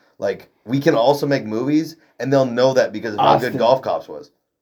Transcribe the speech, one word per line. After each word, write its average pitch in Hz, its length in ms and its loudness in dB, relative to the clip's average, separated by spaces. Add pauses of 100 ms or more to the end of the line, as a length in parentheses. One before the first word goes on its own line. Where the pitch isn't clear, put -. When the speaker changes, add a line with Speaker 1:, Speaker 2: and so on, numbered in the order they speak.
(180)
Speaker 1:
Like, 98 300 -6 (160)
we 127 160 -2
can 143 160 2
also 143 320 2
make 135 180 -2
movies, 139 520 -2 (240)
and 131 100 -2
they'll 135 140 4
know 123 280 2
that 107 200 2
because 110 220 -8
of 101 40 -6
how 139 180 4
good 123 100 -2
Speaker 2:
Austin. - 100 -6
Speaker 1:
Golf 120 240 2
Cops 85 260 -6
was. 76 240 -18 (300)